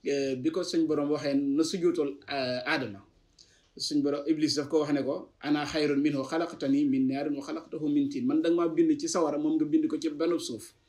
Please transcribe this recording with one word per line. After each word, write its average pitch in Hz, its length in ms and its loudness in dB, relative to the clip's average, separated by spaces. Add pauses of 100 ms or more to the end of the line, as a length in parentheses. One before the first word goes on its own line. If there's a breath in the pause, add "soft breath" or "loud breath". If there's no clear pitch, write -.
euh, 139 300 -2
bi 131 120 -2
ko 180 140 -4
suñ 165 240 0
borom 147 240 0
waxee 143 240 0
na 139 280 2
sujjóotal, 165 440 0 (220)
euh, 127 360 -4
aadama, 123 400 -4 (720 soft breath)
suñ 147 240 0
borom, 143 260 0
Iblis 151 280 2
daf 143 120 -2
ko 160 140 4
wax 147 120 0
ne 139 100 2
ko: 139 260 -4 (120)
"Ana 147 240 0
xayrun 147 360 0
minhu, 147 220 0
xalaqtani 147 640 0
min 131 220 2
naarin 143 280 -2
wa 139 100 -8
xalaqtahu 156 440 -6
min 143 200 2
tiin." 123 160 -4
Man, 147 160 2
danga 170 140 4
maa 170 140 2
bind 160 300 4
ci 160 80 -6
sawara, 156 300 0
moom 151 180 2
nga 151 100 2
bind 151 220 2
ko 151 120 -2
ci 160 100 -2
banub 160 300 0
suuf. - 340 -10 (160)